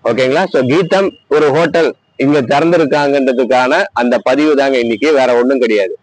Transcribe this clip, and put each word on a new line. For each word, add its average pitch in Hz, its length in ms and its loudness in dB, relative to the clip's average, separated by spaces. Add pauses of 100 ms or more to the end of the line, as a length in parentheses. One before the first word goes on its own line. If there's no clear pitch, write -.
ஓகேங்களா? 131 420 0
So 160 160 -2
கீதம் 180 460 0 (200)
ஒரு 151 220 2
ஹோட்டல் 160 380 0 (280)
இங்க 143 240 0
திறந்திருக்காங்கன்றதுக்கான 139 1300 0 (200)
அந்த 120 260 -2
பதிவு 143 380 0
தாங்க 139 220 0
இன்னைக்கு, 117 340 -2
வேற 131 220 2
ஒண்ணும் 127 260 2
கிடையாது. 104 320 0 (100)